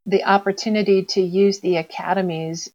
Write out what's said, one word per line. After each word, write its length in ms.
the 180
opportunity 760
to 180
use 400
the 160
Academy's, 960